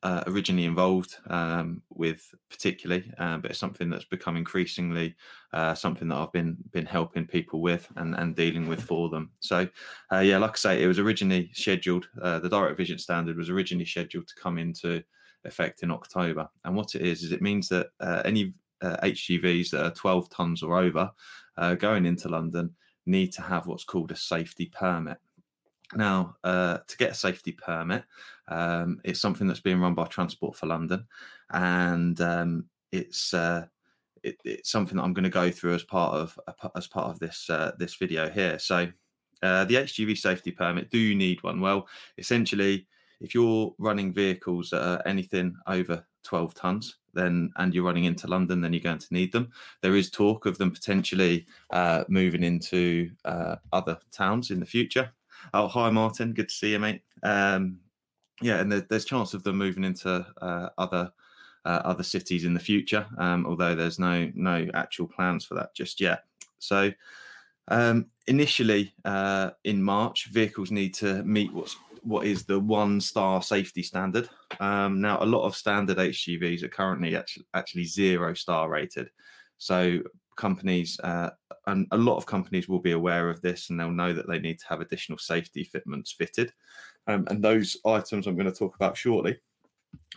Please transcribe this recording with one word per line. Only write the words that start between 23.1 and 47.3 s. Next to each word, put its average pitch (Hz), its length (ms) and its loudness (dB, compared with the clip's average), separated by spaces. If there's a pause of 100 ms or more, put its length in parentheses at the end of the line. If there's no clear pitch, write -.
to - 80 -12
have 87 260 -4
what's - 160 -8
called 85 280 -4
a - 40 -6
safety 85 520 -6
permit. 85 500 -2 (800)
Now, 95 500 0
uh, 90 320 2 (100)
to - 100 -16
get - 140 2
a - 20 -10
safety - 380 -4
permit, 85 540 -6 (420)
um, 85 560 -2
it's 92 160 -4
something 98 260 0
that's - 140 0
being 90 220 2
run 87 140 2
by 82 100 0
Transport - 500 -4
for - 120 -6
London, 82 380 -2 (440)
and, 87 720 2
um, 85 440 0 (280)
it's, - 400 -4
uh, 85 320 0 (560)
it, - 240 -8
it's - 260 -6
something 92 240 0
that 90 80 0
I'm 90 100 0
gonna 92 160 2
go 90 220 2
through 87 240 0
as 85 80 -4
part 87 300 0
of, 78 260 -4 (340)
as 92 140 -8
part - 200 -4
of 85 120 -10
this, - 300 -8
uh, 80 280 0
this 87 180 -6
video 80 340 -2
here. 87 300 0
So, 87 280 0 (540)
uh, 92 240 4
the 117 100 4
H 135 200 0
G 110 100 0
V 107 100 0
safety 90 360 -2
permit, 87 380 -2
do 120 80 0
you 107 180 4
need 92 280 2
one? 90 160 -4
Well, 98 300 0 (280)
essentially, 98 720 2 (340)
if 101 120 -12
you're 113 440 4
running 101 340 0
vehicles 92 600 0
that 78 140 0
are 90 200 0
anything 90 500 0 (120)
over 90 380 -2 (180)
twelve 82 300 -2
tons, 98 440 -4 (160)
then, 87 420 2